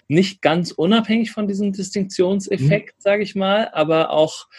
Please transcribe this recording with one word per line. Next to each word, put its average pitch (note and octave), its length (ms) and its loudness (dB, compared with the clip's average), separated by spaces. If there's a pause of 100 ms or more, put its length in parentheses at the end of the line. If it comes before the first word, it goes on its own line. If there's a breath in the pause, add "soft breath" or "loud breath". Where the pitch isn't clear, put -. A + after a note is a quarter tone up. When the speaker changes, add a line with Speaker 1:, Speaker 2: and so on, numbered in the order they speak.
Speaker 1:
nicht F#3 340 0
ganz E3 300 2
unabhängig A3 600 0
von G#3 160 -6
diesem G3+ 240 -2
Distinktionseffekt, F#3+ 1300 -2
Speaker 2:
Mhm. - 20 -20
Speaker 1:
sag G3+ 220 2
ich G3 120 -8
mal, G3 380 0
aber D#3+ 380 0
auch, - 380 0 (100)